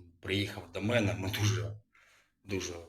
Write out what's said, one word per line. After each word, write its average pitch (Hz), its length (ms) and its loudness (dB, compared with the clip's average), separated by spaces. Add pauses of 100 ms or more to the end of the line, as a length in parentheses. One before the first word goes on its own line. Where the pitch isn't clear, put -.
(200)
приїхав 98 520 -2
до 90 100 -6
мене, 107 320 4
ми 95 180 -2
дуже, 104 440 2 (680)
дуже 90 300 -4 (160)